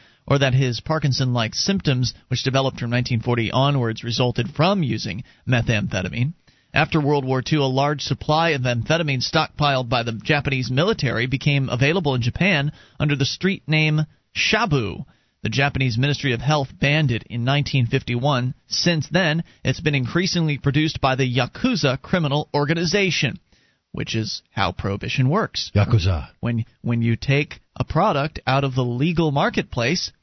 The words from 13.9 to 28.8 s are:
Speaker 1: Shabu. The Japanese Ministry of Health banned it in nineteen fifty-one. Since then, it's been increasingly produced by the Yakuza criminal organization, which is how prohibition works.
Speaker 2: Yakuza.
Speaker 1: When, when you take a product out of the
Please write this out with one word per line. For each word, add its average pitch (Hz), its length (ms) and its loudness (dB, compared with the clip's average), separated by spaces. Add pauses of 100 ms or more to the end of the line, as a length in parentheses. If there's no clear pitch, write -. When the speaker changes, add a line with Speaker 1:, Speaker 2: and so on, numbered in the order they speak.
Speaker 1:
Shabu. 147 720 0 (360)
The - 80 -2
Japanese 131 460 0
Ministry 135 380 0
of 117 80 -4
Health 143 280 0 (120)
banned 143 300 2
it 110 180 -2
in 117 140 -6
nineteen 139 420 0
fifty-one. 127 720 -2 (100)
Since - 440 -2
then, 165 340 0 (200)
it's - 160 -2
been 156 140 0
increasingly 156 640 0
produced 151 440 0
by 131 140 2
the 127 160 0
Yakuza 135 720 0
criminal 151 500 -2
organization, 165 880 0 (520)
which - 240 -6
is 110 340 -4
how 95 220 0
prohibition 110 580 -2
works. - 460 -2
Speaker 2:
Yakuza. 95 540 2 (100)
Speaker 1:
When, 117 260 -4 (160)
when 117 220 -2
you 117 120 2
take 143 440 -2 (160)
a - 80 -14
product 156 640 0
out 139 160 2
of 135 100 -2
the 131 100 0